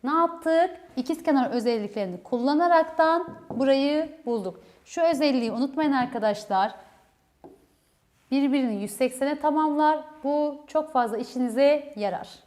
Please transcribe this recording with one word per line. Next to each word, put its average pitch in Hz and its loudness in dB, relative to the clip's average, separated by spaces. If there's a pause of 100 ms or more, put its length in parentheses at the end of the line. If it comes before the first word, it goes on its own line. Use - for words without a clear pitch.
Ne 262 -2
yaptık? 339 2 (260)
İkizkenar 262 0
özelliklerini 208 -2
kullanaraktan 320 2 (220)
burayı 277 0
bulduk. 202 -6 (260)
Şu - -6
özelliği 277 2
unutmayın 277 -2
arkadaşlar. 214 0 (1600)
Birbirini 262 0
yüz 202 -6
seksene 269 -2
tamamlar. 302 2 (240)
Bu 294 -2
çok 311 -4
fazla 233 0
işinize 254 0
yarar. 202 -6 (180)